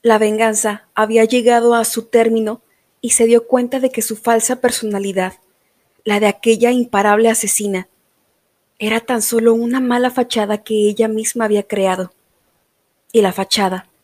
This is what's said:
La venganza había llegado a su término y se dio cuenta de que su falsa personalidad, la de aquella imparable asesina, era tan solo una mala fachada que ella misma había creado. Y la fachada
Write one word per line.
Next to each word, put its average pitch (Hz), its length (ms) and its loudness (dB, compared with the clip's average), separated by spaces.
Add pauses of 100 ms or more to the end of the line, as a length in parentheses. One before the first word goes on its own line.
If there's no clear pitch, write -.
La 220 160 4
venganza 214 760 -2
había 220 300 2
llegado 233 500 2
a 226 100 0
su 226 200 -6
término 226 580 0 (380)
y 233 100 -6
se 226 160 2
dio 233 220 2
cuenta 247 320 0
de 254 100 0
que 226 120 -6
su 220 120 -6
falsa 233 460 -2
personalidad, 196 800 -4 (640)
la 208 160 0
de 214 80 2
aquella 226 420 2
imparable 220 580 2
asesina, 202 600 -4 (880)
era 220 220 -4
tan 226 220 -4
solo 226 320 2
una 233 260 -2
mala 247 300 0
fachada 214 540 -4
que 220 100 -4
ella 214 340 0
misma 220 360 -4
había 208 180 0
creado. 185 500 -4 (1000)
Y 226 100 4
la 185 100 0
fachada 190 560 -4 (160)